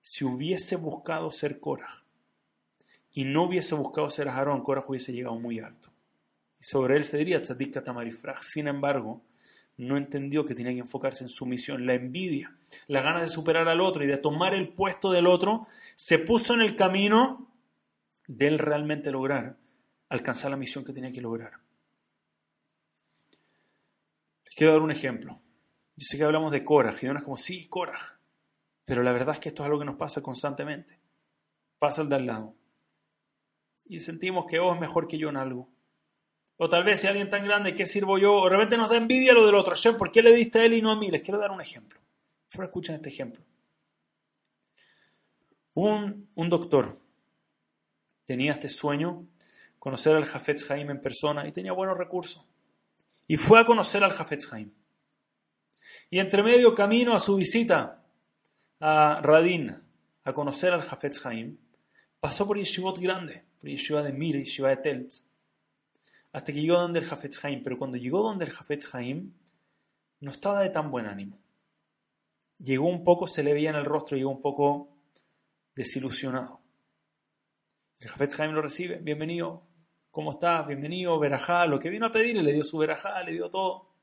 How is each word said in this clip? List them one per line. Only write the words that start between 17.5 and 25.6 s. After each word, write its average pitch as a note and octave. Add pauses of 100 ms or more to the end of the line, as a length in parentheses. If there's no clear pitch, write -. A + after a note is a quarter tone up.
de B2+
él D3+
realmente D3
lograr, C3 (520)
alcanzar C3
la C#3
misión C3+
que -
tenía C3
que B2+
lograr. A#2 (3000)
Les -
quiero D#3
dar D#3
un D#3
ejemplo. - (560)